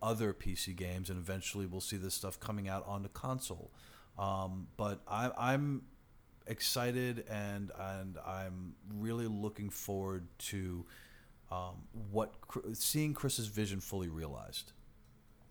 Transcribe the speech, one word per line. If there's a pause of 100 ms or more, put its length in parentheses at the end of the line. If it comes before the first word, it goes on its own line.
other
P
C
games,
and
eventually
we'll
see
this
stuff
coming
out
on
the
console. (480)
Um, (100)
but
I,
I'm (640)
excited,
and,
and
I'm (220)
really
looking
forward (120)
to, (680)
um, (260)
what (140)
Chr-,
seeing
Chris's
vision
fully
realized. (800)